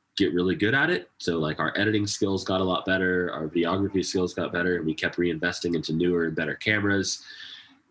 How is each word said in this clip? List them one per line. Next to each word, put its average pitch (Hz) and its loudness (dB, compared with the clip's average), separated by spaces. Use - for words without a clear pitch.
get 95 2
really 90 2
good 107 2
at 147 2
it. 180 -4
So, 82 -2
like, 78 -2
our 78 -2
editing 104 2
skills 98 0
got 95 0
a 95 2
lot 92 0
better, 92 2
our 78 -4
videography 90 0
skills 90 0
got 87 -2
better, 90 0
and 82 -2
we 78 0
kept 87 -2
reinvesting 87 0
into 80 -4
newer 85 2
and 80 -2
better 78 -4
cameras 101 0